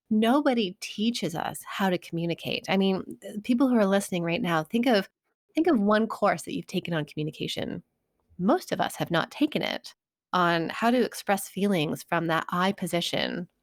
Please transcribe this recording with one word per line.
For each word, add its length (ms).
Nobody 720
teaches 540
us 300
how 240
to 80
communicate." 720
I 80
mean, 500
uh, 160
people 260
who 80
are 80
listening 380
right 180
now, 220
think 240
of, 220
think 120
of 120
one 280
course 360
that 120
you've 120
taken 260
on 120
communication. 800
Most 320
of 100
us 140
have 160
not 200
taken 300
it 320
on 360
how 220
to 120
express 440
feelings 560
from 240
that 220
I 220
position. 760